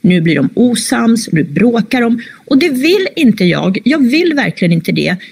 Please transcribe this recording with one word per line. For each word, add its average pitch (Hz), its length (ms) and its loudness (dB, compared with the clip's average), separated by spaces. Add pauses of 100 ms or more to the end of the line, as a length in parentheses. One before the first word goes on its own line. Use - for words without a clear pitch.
nu 180 200 2
blir 160 160 0
de 139 180 0
osams, 233 800 0
nu 151 120 0
bråkar 233 560 0
de." 233 220 0 (220)
Och 277 140 2
det 349 100 2
vill 330 480 0
inte 247 280 2
jag. 175 400 0
Jag 269 260 2
vill 320 240 0
verkligen 185 380 -2
inte 165 200 -2
det. 156 240 -2 (160)